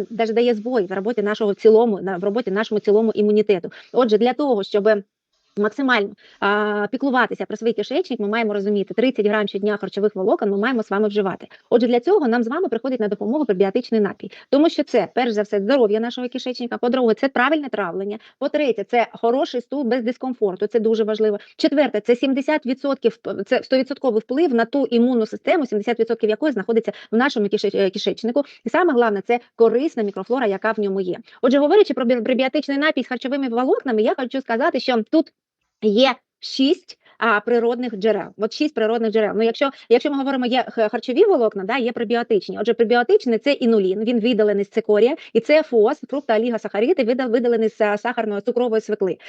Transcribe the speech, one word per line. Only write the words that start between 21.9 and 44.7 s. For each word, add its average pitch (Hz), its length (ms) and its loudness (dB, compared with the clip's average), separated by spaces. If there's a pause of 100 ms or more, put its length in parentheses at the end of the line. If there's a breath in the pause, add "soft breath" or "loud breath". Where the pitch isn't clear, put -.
це 240 160 2
сімдесят 277 500 -2
відсотків 262 460 -2
вп-, - 320 -10
це 240 180 0
стовідсотковий 262 580 -2
вплив 269 340 0
на 233 100 2
ту 262 220 0
імунну 240 400 2
систему, 277 400 -2
сімдесят 214 340 -2
відсотків 226 300 0
якої 285 220 0
знаходиться 220 400 -2 (200 loud breath)
в 214 40 2
нашому 240 320 2
кише-, 208 260 -2
е, 190 160 2
кишечнику. 220 540 -4 (200 loud breath)
І - 40 -10
саме 339 240 2
головне, 226 340 2
це 240 140 0 (160 soft breath)
корисна 233 460 2
мікрофлора, 208 440 -4
яка 202 260 -2
в 214 80 -6
ньому 196 200 -2
є. 180 160 -4 (260 soft breath)
Отже, 262 160 4
говорячи 302 360 2
про 254 100 -4
бі-, 240 160 0
пребіотичний 262 580 -2
напій 294 240 0
з - 40 -12
харчовими 262 420 -6
волокнами, 247 540 0
я 285 120 0
хочу 262 260 -6
сказати, 247 400 -2
що 233 300 0
тут 320 220 0 (500)
є 240 320 2 (260)
шість, - 580 -2 (200 soft breath)
а, 214 220 0
природних 240 560 -2
джерел. 202 320 -2 (100)
От 214 140 -4
шість 302 220 -4
природних 220 380 0
джерел. 208 240 0
Ну, 214 60 0
якщо, 226 280 0 (180 loud breath)
якщо 247 220 2
ми 285 60 -2
говоримо, 269 300 -2
є 240 220 0
х-, 220 200 0
харчові 247 360 2
волокна, 226 400 2
да, 220 120 -4
є 247 160 -2
пребіотичні. 226 680 -2
Отже, 220 140 0
пребіотичний — 240 680 2
це 285 80 4
інулін, 214 520 2
він 240 160 0
видалений 208 440 2
з - 40 -10
цикорія, 220 480 2 (160 loud breath)